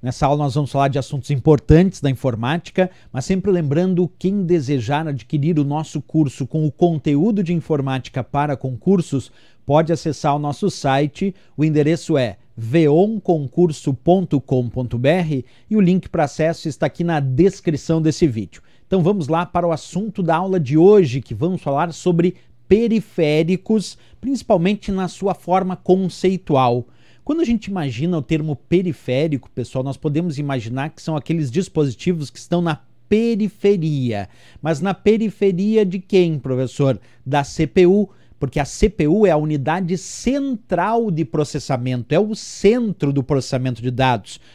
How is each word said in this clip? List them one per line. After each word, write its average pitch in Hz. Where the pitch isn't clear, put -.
Nessa 131
aula 147
nós 139
vamos 143
falar 139
de 139
assuntos 135
importantes 151
da 143
informática, 135
mas 131
sempre 190
lembrando: 175
quem 196
desejar 147
adquirir 151
o 143
nosso 147
curso 147
com 156
o 143
conteúdo 170
de 175
informática 135
para 143
concursos, 139
pode 156
acessar 147
o 147
nosso 147
site, 147
o 143
endereço 156
é 120
veonconcurso 156
ponto 170
com 127
ponto 120
B 127
R 156
e 214
o 214
link 185
para 165
acesso 160
está 151
aqui 170
na 165
descrição 160
desse 156
vídeo. 110
Então 190
vamos 180
lá 160
para 175
o 170
assunto 190
da 160
aula 190
de 139
hoje, 165
que -
vamos 156
falar 156
sobre 180
periféricos, 185
principalmente 208
na 190
sua 190
forma 185
conceitual. 165
Quando 320
a 339
gente 226
imagina 165
o 143
termo 156
periférico, 151
pessoal, 127
nós 135
podemos 156
imaginar 135
que -
são 160
aqueles 156
dispositivos 156
que -
estão 175
na 170
periferia. 190
Mas 151
na 190
periferia 208
de 180
quem, 175
professor? 131
Da 139
C -
P 180
U, 202
porque 147
a 131
C -
P 151
U 202
é 180
a 151
unidade 156
central 233
de 160
processamento, 127
é 170
o 214
centro 208
do 139
processamento 127
de 123
dados. 123